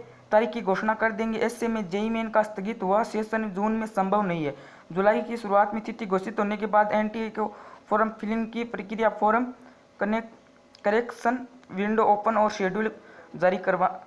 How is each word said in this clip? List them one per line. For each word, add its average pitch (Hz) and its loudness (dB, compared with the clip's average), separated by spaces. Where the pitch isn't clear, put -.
तारीख 220 6
की 226 -6
घोषणा 190 2
कर 220 0
देंगे। 220 -2
ऐसे 233 -2
में 214 -2
जेई 214 0
मेन 226 -2
का 220 4
स्थगित 214 -6
हुआ 196 4
सेशन 214 -2
जून 202 0
में 220 -2
संभव 202 2
नहीं 170 0
है। 139 -4
जुलाई 208 4
की 226 -6
शुरुआत 208 2
में 220 -4
तिथि - -8
घोषित 190 -2
होने 208 0
के 208 -4
बाद 208 4
एनटीए 214 0
को 214 -2
फॉर्म 214 2
फिलिंग 220 -2
की 233 -4
प्रक्रिया 214 -2
फॉर्म 214 2
कने-, 214 0
करेक्शन 240 0
विंडो 214 0
ओपन 208 2
और 208 4
शेड्यूल 208 -2
जारी 185 2
करवा-, 180 0